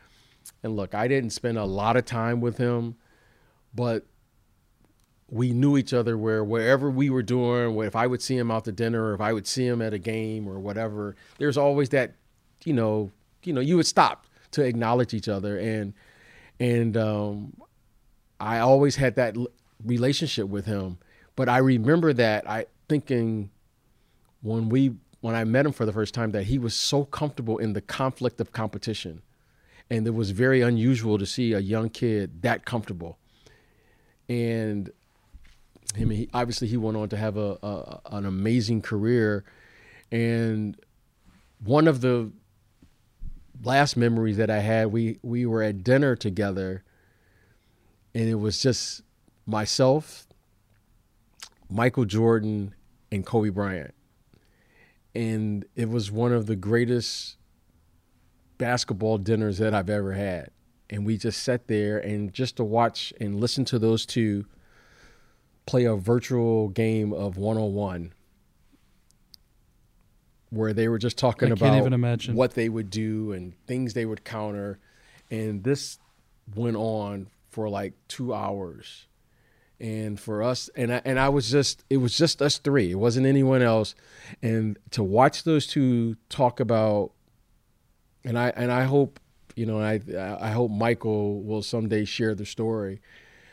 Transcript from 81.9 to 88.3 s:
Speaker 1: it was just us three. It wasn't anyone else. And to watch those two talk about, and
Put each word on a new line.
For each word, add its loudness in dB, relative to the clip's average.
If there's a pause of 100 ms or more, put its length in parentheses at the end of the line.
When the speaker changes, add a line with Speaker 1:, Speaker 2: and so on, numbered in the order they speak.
Speaker 1:
it 4
was 0
just 2
us 2
three. 2
It -2
wasn't 2
anyone 4
else. 2 (440)
And -2 (140)
to -2
watch 4
those 2
two 2 (120)
talk 0
about, 2 (1120)
and -2